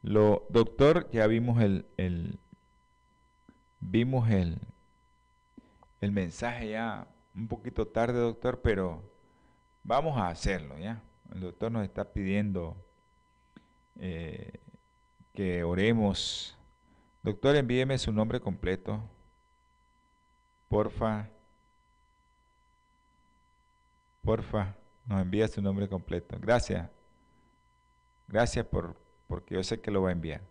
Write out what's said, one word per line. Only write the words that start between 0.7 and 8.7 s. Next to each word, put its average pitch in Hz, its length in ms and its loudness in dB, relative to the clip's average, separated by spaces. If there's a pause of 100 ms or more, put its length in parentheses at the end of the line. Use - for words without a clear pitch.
ya 113 160 4
vimos 117 380 4
el, 98 240 2 (100)
el, 87 400 -4 (1400)
vimos 117 500 2
el, 92 300 2 (1400)
el 101 100 0
mensaje 110 580 -4
ya 107 380 -6 (260)
un 107 140 -8
poquito 113 400 -4
tarde, 120 320 0
doctor, 120 420 0
pero 92 400 0 (840)